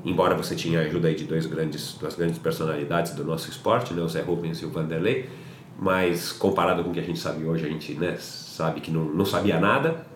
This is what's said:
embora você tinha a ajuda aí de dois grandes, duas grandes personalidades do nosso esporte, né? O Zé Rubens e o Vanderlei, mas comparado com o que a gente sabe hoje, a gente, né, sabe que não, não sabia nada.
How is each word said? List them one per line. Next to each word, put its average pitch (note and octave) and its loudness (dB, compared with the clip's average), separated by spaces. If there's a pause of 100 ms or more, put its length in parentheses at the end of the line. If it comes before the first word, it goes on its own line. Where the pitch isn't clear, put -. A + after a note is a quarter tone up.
embora F2+ 4
você E2+ -2
tinha E2 2
a - 2
ajuda E2 2
aí D#2 4
de D2+ -4
dois D#2+ 0
grandes, D#2 -4
duas D2+ -6
grandes E2 0
personalidades D#2+ 0
do D2 -6
nosso D#2+ -2
esporte, - 0
né? E2+ 0
O E2 0
Zé E2 -2
Rubens E2 -2
e D#2+ -8
o D#2+ -6
Vanderlei, E2+ 0 (500)
mas F#2 2
comparado F2+ 2
com F2 -2
o - -4
que E2+ -2
a D#2+ -4
gente E2+ -4
sabe D#2 -4
hoje, E2 0
a - -2
gente, D#2 -6
né, E2+ 0
sabe - -4
que - -8
não, D#2+ 2
não D#2 2
sabia F2 4
nada. C#3 2